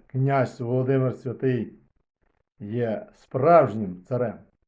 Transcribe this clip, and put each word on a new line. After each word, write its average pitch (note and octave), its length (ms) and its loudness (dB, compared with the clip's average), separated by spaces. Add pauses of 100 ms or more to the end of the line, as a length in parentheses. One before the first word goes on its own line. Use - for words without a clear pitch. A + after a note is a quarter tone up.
князь C3 540 -2
Володимир B2+ 520 0
Святий A#2+ 600 -4 (880)
є A2 540 -6
справжнім A2+ 960 2
царем? A#2+ 260 -4 (340)